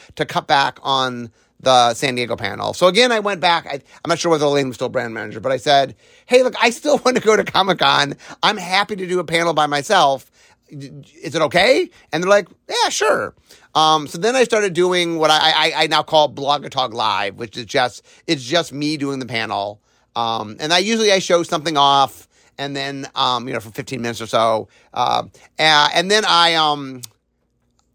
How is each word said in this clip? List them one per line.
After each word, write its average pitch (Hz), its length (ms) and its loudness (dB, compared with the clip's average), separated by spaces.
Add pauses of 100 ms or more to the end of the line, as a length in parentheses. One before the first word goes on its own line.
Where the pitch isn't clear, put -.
(160)
to 151 100 -4
cut - 220 -6
back 139 340 0
on 127 500 -2 (300)
the 123 320 4
San 127 220 -4
Diego 117 200 -4
panel. 104 380 -6
So 175 140 2
again, 240 240 4
I 220 80 0
went 202 200 -4
back. 170 280 0
I, 143 60 -10
I'm - 360 -12
not 165 100 0
sure 170 120 -2
whether 151 140 2
Elaine 143 220 2
was 120 80 -8
still 123 140 -6
brand 117 240 -4
manager, 110 260 -10
but 120 120 -4
I 127 60 0
said, 139 380 2 (300)
"Hey, 254 160 6
look, 240 180 0
I 233 120 2
still 294 260 0
<laughs> - 80 -10
want 254 120 2
to - 60 0
go 214 120 4
to 202 80 0
Comic-Con. 143 720 0 (260)
I'm 202 160 0
happy 190 380 -2
to 185 120 -8
do 180 120 -2
a 175 40 -2
panel 165 300 0
by 151 140 2
myself. 143 600 2 (400)
Is 139 640 -14
it 160 80 0
okay?" 220 460 2 (220)
And 165 120 -2
they're 185 60 0
like, 202 180 4 (200)
"Yeah, 453 220 0
sure." 240 460 -2 (400)
Um, 156 320 4
so 170 100 -12
then 220 180 -2
I 254 80 2
started 208 300 0
doing 175 460 0
what 156 100 4
I, 156 220 4
I, 156 220 0 (100)
I 160 40 2
now 156 140 2
call 151 320 2
Blogatalk 139 600 -4
Live, 101 420 -2
which 110 200 -12
is 120 100 -12
just, 123 380 -4 (220)
it's 147 180 -4
just 147 300 -2
me 147 240 -4
doing 139 220 -6
the 123 80 -10
panel. 107 540 -6 (340)
Um, 113 440 -4
and 151 140 -2
I 180 60 4
usually, 214 320 0
I 190 80 4
show 175 240 0
something 160 340 -4
off, 139 500 2 (300)
and 139 180 -8
then, 139 380 -8
um, 127 340 -2
you 131 60 -8
know, 113 60 -6
for 107 100 -12
fifteen 123 320 -10
minutes 117 180 -6
or 113 60 -10
so, 113 420 0 (280)
uh, 120 280 -2 (360)
a-, 151 340 4
and 175 160 0
then 208 160 2
I, 170 300 4
um, 143 480 -2 (920)